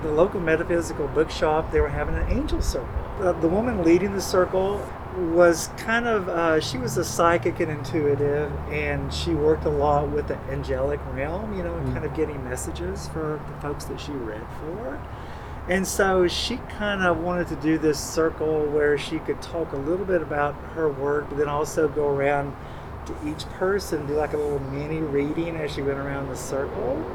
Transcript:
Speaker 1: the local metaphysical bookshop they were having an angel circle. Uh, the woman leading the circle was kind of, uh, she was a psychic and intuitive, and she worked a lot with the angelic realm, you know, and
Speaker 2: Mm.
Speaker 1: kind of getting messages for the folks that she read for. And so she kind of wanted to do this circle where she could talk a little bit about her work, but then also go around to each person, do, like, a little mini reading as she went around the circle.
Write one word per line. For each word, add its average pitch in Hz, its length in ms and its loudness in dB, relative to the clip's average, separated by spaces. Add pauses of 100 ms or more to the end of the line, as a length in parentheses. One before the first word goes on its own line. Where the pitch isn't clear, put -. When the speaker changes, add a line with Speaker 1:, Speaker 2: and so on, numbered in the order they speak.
Speaker 1:
the 156 80 -2
local 180 280 4
metaphysical 160 680 0
bookshop 156 600 2
they 156 100 4
were 147 80 4
having 147 260 0
an - 160 0
angel 302 300 2
circle. 120 260 -2 (320)
Uh, 180 140 4
the 165 140 2
woman 208 360 2
leading 180 300 6
the 196 80 0
circle 190 640 2 (320)
was 170 500 6 (100)
kind 233 300 0
of, 202 220 0
uh, 165 320 4
she - 160 -4
was 240 200 -2
a 175 60 2
psychic 170 560 2
and 165 120 2
intuitive, 147 800 0 (180)
and 147 440 -2
she - 200 0
worked 151 320 4
a 165 40 2
lot 147 400 4
with 147 180 -2
the 143 100 -4 (140)
angelic 139 480 -2 (140)
realm, 175 440 -4
you 180 60 -4
know, 170 120 -4
and 151 140 -4
Speaker 2:
Mm. 127 40 -2
Speaker 1:
kind 151 120 -4
of 143 80 -4
getting 147 340 -2
messages 170 600 -6
for 156 380 -4
the - 140 -10
folks 147 240 -6
that 127 140 -8
she - 140 -8
read 110 280 -6 (180)
for. 226 400 -8 (680)
And 185 160 2
so 185 420 4
she 226 300 -2 (220)
kind 202 240 0
of 170 160 4
wanted 175 300 0
to 160 80 -4
do 156 200 2
this 151 220 2
circle 156 680 0
where 147 320 4
she 156 220 -2
could 143 220 -4
talk 165 320 -6
a 143 40 -4
little 170 280 -2
bit 185 160 2
about 147 340 -2 (200)
her 160 140 2
work, 143 400 0
but 143 80 -4
then 147 120 2
also 151 400 0
go 147 180 0
around 143 460 2 (520)
to - 80 -8 (160)
each 160 160 -8 (140)
person, 185 480 0
do, 143 60 0
like, 151 200 0
a 156 40 0
little 147 220 0 (120)
mini 151 300 -4
reading 156 560 0
as 151 140 -2
she 147 100 -4
went 139 180 0
around 139 300 -4
the 127 80 -6
circle. 220 680 -2 (120)